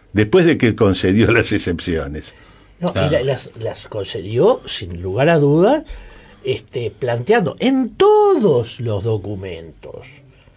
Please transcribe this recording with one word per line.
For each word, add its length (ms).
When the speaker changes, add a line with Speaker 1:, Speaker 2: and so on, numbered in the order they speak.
Speaker 1:
después 340
de 100
que 180
concedió 560
<laughs> 0
las 200
excepciones. 840
Speaker 2:
No, 100
y 40
Speaker 3:
Claro. 180
Speaker 2:
la, 120
las, 280
las 260
concedió, 800
sin 360
lugar 280
a 80
dudas, 460
este, 460
planteando 720
en 320
todos 880
los 240
documentos 1040